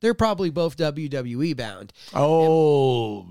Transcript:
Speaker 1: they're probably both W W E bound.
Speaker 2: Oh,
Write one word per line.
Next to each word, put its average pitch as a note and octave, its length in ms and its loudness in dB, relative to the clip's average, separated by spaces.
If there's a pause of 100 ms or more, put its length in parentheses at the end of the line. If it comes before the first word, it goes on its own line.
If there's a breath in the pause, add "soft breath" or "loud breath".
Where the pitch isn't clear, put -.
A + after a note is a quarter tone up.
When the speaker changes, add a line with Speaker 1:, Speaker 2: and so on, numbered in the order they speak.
Speaker 1:
they're A#3 120 2
probably G#3 360 0
both E3 260 -2
W D#3 320 -4
W B2+ 360 -6
E E3 100 -2
bound. G#2 400 -10 (200 loud breath)
Speaker 2:
Oh, C#3+ 1160 2